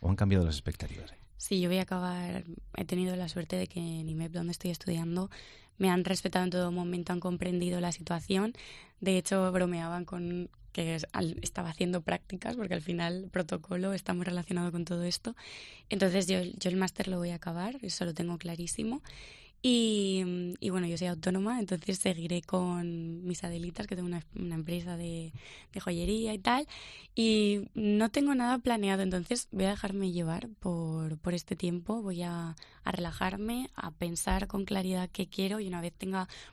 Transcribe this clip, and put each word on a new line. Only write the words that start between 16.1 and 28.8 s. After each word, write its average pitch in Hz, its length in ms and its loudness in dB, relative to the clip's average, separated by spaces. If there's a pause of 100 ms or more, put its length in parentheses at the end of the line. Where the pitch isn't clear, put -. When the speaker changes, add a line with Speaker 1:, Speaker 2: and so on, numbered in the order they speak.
Speaker 2:
yo, 185 160 2
yo 180 260 -4
el 185 80 2
máster 190 320 2
lo 185 80 0
voy 175 140 0
a 170 40 -4
acabar, 175 460 -4
eso 190 240 -4
lo 170 80 0
tengo 170 240 -2
clarísimo. 175 640 -4 (640)
Y, 190 920 4
y 208 120 -2
bueno, 180 160 2
yo 170 100 -2
soy 180 100 0
autónoma, 185 500 0
entonces 185 400 -2
seguiré 175 440 0
con 175 800 0
mis 180 220 -2
Adelitas, 175 420 -6
que 196 80 -4
tengo 180 140 -2
una, 170 120 -2 (140)
una 170 200 -4
empresa 170 420 -4
de, 165 340 -6 (400)
de 202 80 -8
joyería 196 540 0
y 202 60 -4
tal. 247 280 2 (480)
Y 214 580 6
no 214 380 4
tengo 285 240 4
nada 247 240 4
planeado, 196 440 2